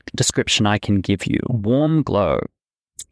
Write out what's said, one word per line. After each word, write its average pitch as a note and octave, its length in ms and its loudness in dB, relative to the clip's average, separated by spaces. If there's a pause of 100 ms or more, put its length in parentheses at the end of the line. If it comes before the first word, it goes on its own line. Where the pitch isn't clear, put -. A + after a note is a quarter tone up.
(140)
description - 520 0
I G#2 120 2
can G2+ 220 0
give G2 260 -2
you. - 220 0
Warm C3 540 2
glow. E2+ 380 0 (720)